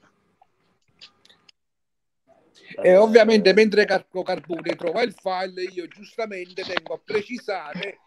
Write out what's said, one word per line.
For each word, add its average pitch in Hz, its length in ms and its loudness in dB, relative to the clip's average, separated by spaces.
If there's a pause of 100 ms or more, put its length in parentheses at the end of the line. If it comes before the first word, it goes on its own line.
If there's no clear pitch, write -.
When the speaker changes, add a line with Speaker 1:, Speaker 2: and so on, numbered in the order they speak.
(2750)
Speaker 1:
E 185 100 4
Speaker 2:
Eh, 185 60 6
Speaker 1:
ovviamente 220 580 6
mentre 208 300 4
Carco 190 380 -4
Carbone 175 540 -8
trova 175 260 -4
il 240 100 -4
file, 185 520 -8
io 180 240 -12
giustamente 190 760 -12
tengo 170 320 -8
a 160 100 -14
precisare, 196 1040 -8